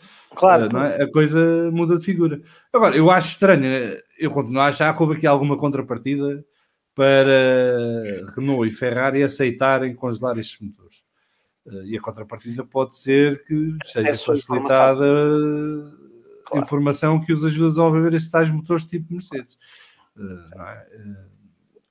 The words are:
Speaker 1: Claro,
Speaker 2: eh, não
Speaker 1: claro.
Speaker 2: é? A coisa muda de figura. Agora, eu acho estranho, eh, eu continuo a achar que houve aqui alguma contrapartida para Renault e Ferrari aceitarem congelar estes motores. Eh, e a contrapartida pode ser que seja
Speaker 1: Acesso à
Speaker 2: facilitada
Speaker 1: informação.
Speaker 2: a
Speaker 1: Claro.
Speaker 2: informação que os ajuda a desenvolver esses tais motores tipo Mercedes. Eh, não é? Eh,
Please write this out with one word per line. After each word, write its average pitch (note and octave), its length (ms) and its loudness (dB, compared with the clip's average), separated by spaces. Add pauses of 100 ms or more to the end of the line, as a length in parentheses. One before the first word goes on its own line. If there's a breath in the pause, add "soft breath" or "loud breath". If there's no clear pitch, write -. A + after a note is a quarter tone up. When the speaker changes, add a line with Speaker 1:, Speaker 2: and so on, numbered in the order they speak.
(360 loud breath)
Speaker 1:
Claro, F3 280 6
Speaker 2:
eh, - 20 0
não A#2 160 -2
Speaker 1:
claro. C#3+ 200 -2
Speaker 2:
é? - 20 2
A C#3 80 -4
coisa E3 600 2
muda E3+ 260 0
de E3 80 -8
figura. E3 360 -2 (300 soft breath)
Agora, G#3 240 4
eu D#3+ 140 6
acho F3+ 200 4
estranho, F3+ 360 4
eh, B2+ 380 -4 (160)
eu D#3 100 -2
continuo C3 320 -2
a C#3 60 4
achar D3+ 280 0
que D#3+ 60 -4
houve D#3 140 0
aqui D#3 100 -4
alguma C#3+ 320 2
contrapartida C#3 880 -6 (480)
para B2+ 1400 2
Renault C3 320 -2
e A2 40 -2
Ferrari C3 520 -2
aceitarem C3 720 -2
congelar A#2+ 420 -6
estes G#2+ 220 -14
motores. G#2 440 -20 (640)
Eh, G2 180 -16
e G#2+ 120 -8
a - 40 -8
contrapartida A2+ 640 -14
pode C3+ 320 -4
ser C#3+ 480 2
que D#3 380 -4
seja B2 280 -2
Speaker 1:
Acesso - 200 -4
à D3 40 4
Speaker 2:
facilitada C3+ 720 2
Speaker 1:
informação. D3+ 840 0
Speaker 2:
a - 600 -20
Speaker 1:
Claro. C#3 160 -4
Speaker 2:
informação D3 560 0
que D#3+ 120 -2
os D3+ 120 -2
ajuda D#3 200 0
a E3 40 2
desenvolver D#3+ 440 2
esses D#3+ 160 -4
tais E3 200 2
motores D#3+ 360 -4
tipo E3 280 -10
Mercedes. C#3 440 -14 (600 soft breath)
Eh, F#2 380 -16
não F#2+ 120 -18
é? G#2 240 -20
Eh, G2+ 340 -20 (640)